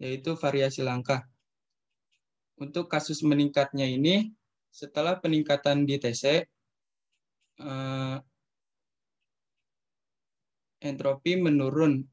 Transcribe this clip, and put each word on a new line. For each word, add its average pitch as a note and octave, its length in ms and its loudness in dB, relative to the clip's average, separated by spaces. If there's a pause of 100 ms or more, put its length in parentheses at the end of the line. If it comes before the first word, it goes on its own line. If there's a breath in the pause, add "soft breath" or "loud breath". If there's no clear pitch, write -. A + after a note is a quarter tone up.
yaitu C3+ 320 -4
variasi C#3 480 0
langkah. B2+ 400 -2 (1400)
Untuk E3 320 -8
kasus D3+ 320 -4
meningkatnya C#3+ 640 2
ini, F3 480 2 (400)
setelah E3+ 480 -4
peningkatan D3 640 2
di C#3 160 -2
T A#2+ 80 0
C, C#3+ 320 2 (1200)
eh, C3+ 540 -6 (2750)
entropi C#3 560 -2
menurun D3 760 2